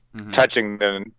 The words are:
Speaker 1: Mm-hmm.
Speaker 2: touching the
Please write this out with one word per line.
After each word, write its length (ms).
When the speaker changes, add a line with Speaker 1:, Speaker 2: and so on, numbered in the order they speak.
Speaker 1:
Mm-hmm. 160
Speaker 2:
touching 460
the 260